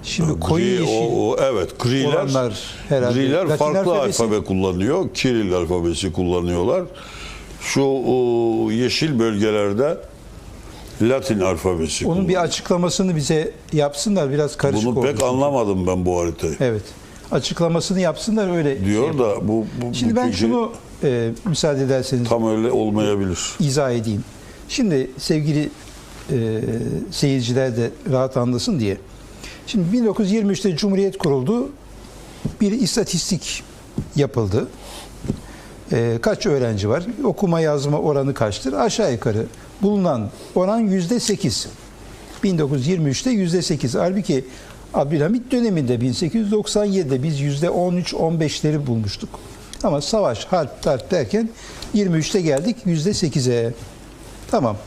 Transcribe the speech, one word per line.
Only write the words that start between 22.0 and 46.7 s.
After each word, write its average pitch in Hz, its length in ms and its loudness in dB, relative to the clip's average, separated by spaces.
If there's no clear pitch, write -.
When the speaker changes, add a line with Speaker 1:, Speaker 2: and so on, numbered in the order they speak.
Speaker 2:
tam 113 180 4
öyle 113 140 2
olmayabilir. 104 680 2
Speaker 1:
izah 139 320 2
edeyim. 110 320 -2
Şimdi 165 480 0
sevgili, 151 520 0
e, 113 300 0
seyirciler 131 680 0
de 117 140 0
rahat 131 260 2
anlasın 123 420 0
diye. 101 180 0
Şimdi 180 260 0
bin 240 120 2
dokuz 208 200 2
yüz 190 80 2
yirmi 208 180 2
üçte 185 240 0
Cumhuriyet 196 420 2
kuruldu. 170 520 2
Bir 202 100 4
istatistik - 920 0
yapıldı. 123 520 2
E, 117 300 2
kaç - 240 0
öğrenci 113 440 2
var? 151 140 2
Okuma 170 360 2
yazma 147 400 2
oranı 143 340 2
kaçtır? 120 400 -2
Aşağı 220 380 2
yukarı 110 340 0
bulunan 175 480 2
oran 196 240 2
yüzde 190 400 2
sekiz. 160 480 -2
Bin 190 140 2
dokuz 147 220 2
yüz 127 80 0
yirmi 165 220 2
üçte 135 220 -2
yüzde 185 300 2
sekiz. 135 340 -2
Halbuki 175 500 0
Abdülhamit 160 580 2
döneminde 160 500 2
bin 127 100 2
sekiz 180 300 0
yüz 208 100 0
doksan 208 340 2